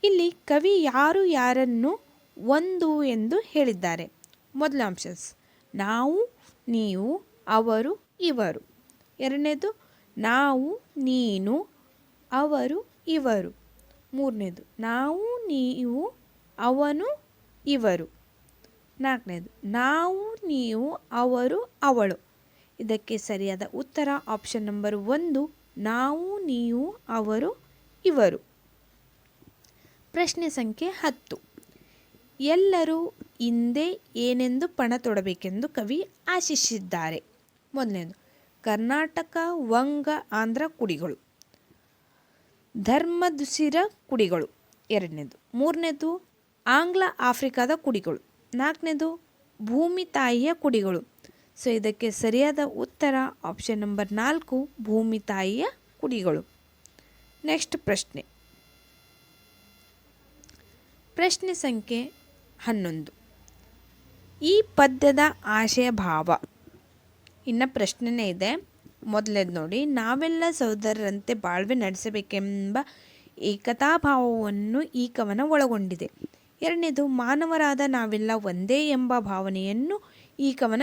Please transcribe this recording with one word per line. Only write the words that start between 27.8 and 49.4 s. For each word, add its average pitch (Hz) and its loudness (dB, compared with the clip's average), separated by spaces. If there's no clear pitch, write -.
ಇವರು. 269 4
ಪ್ರಶ್ನೆ 339 -2
ಸಂಖ್ಯೆ 240 -4
ಹತ್ತು. - -4
ಎಲ್ಲರೂ 330 2
ಹಿಂದೆ 240 0
ಏನೆಂದು 247 0
ಪಣ 240 -2
ತೊಡಬೇಕೆಂದು 196 -4
ಕವಿ 247 -4
ಆಶಿಸಿದ್ದಾರೆ? 190 -2
ಮೊದಲನೇದು 196 -4
ಕರ್ನಾಟಕ, 285 -2
ವಂಗ, 285 0
ಆಂಧ್ರ 226 0
ಕುಡಿಗಳು, 175 -6
ಧರ್ಮದುಸಿರ 311 0
ಕುಡಿಗಳು. 180 0
ಎರಡನೇದು. 160 -4
ಮೂರನೇದು 320 -2
ಆಂಗ್ಲ 339 4
ಆಫ್ರಿಕಾದ 247 2
ಕುಡಿಗಳು. 214 -2
ನಾಲ್ಕನೇದು 320 -2